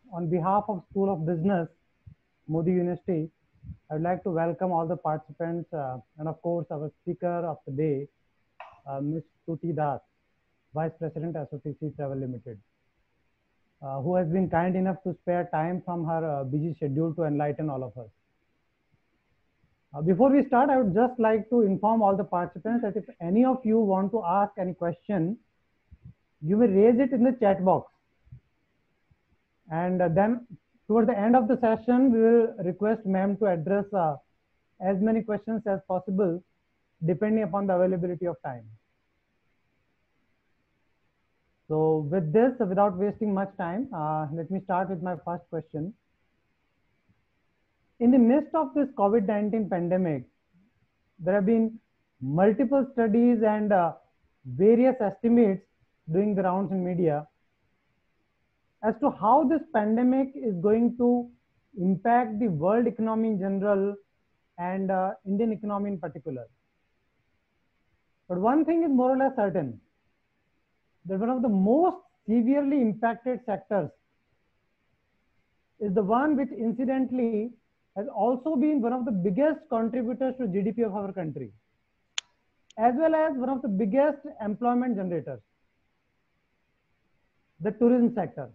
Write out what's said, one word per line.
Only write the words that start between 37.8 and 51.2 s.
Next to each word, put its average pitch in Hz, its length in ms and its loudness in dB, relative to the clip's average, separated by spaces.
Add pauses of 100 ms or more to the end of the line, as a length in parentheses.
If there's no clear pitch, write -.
of 170 160 -4
time. 123 240 -12 (3000)
So 156 300 2 (120)
with 160 220 -2
this, 247 260 4
without 196 380 2
wasting 208 340 -2
much 196 240 -2
time, 196 380 -6
uh, 156 400 -4
let 160 160 -8
me 190 140 -4
start 185 260 -2
with 180 140 -6
my 180 200 -6
first 170 280 -8
question. 160 420 -8 (2000)
In 240 100 4
the 269 80 8
midst 262 380 4
of 320 180 -2
this 285 240 0
covid 202 300 2
nineteen 208 420 -2
pandemic, 170 540 0 (960)
there 185 160 0